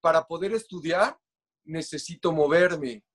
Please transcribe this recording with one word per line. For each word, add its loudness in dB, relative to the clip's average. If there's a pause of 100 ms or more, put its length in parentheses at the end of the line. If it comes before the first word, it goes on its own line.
para 2
poder -4
estudiar, -2 (480)
necesito -6
moverme. 2 (100)